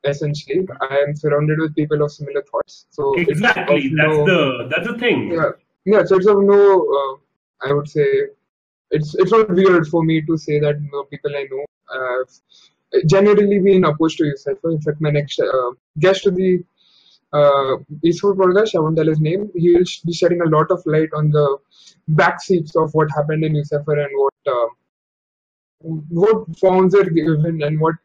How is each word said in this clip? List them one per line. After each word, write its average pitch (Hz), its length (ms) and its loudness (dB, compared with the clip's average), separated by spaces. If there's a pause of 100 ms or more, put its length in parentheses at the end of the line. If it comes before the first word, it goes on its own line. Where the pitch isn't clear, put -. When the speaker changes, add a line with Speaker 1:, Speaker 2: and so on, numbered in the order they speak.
Speaker 1:
essentially. 147 600 -4 (240)
I 139 80 -2
am 147 180 -2
surrounded 151 420 0
with 156 160 -4
people 151 280 -2
of 147 100 -2
similar 143 300 -10
thoughts. - 480 -10
So - 280 -2
it's 170 120 0
Speaker 2:
Exactly, 151 560 0
Speaker 1:
of 151 100 -2
Speaker 2:
that's 156 200 2
Speaker 1:
no 147 100 2
Speaker 2:
the, 139 440 0
that's 165 180 -4
the 233 100 -6
thing. 165 340 -2
Speaker 1:
Yeah, 160 180 -2 (340)
yeah. 190 200 2
So 190 120 2
it's 185 100 2
of 202 160 4
no, 202 180 4 (380)
uh, - 720 -10
I 143 40 0
would 147 160 -2
say, 147 180 0 (840)
it's, 151 260 -2
it's 190 160 2
not 220 180 2
weird 180 380 4
for 165 160 0
me 160 220 2
to 160 100 -2
say 147 240 -2
that, 147 200 -2
you 147 120 -10
know, 143 120 -8
people 143 300 -10
I 139 160 -6
know 135 140 -10 (280)
have 127 360 -6 (800)
generally 202 500 4
been 185 260 4
opposed 160 340 0
to 160 80 0
U 143 100 -4
cipher. 147 340 -6
In 156 100 -4
fact, 151 200 -6
my 151 100 -2
next, 147 300 -4
uh, 127 300 -2 (280)
guest 185 260 2
to 202 60 4
the, 185 320 0 (680)
uh, 139 440 2 (280)
esports 185 320 2
podcast, 190 400 2
I 160 40 2
won't 160 160 0
tell 156 100 2
his 156 140 0
name, 185 360 -2
he 175 200 4
will 180 80 4
sh-, - 180 -10
be 170 100 -4
shedding 175 280 0
a 165 80 0
lot 156 220 0
of 185 160 -2
light 156 280 0
on 151 160 0
the 143 280 0 (540)
backseats 170 640 0
of 160 180 0
what 151 160 0
happened 156 340 -4
in 151 120 -2
U 143 80 -2
cipher 147 340 -4
and 143 160 -6
what, 139 200 0 (120)
uh, 120 220 -2 (1120)
what 165 800 -4
forms 185 360 2
are 196 160 4
given 160 520 0
and 156 180 -2
what 160 140 0 (100)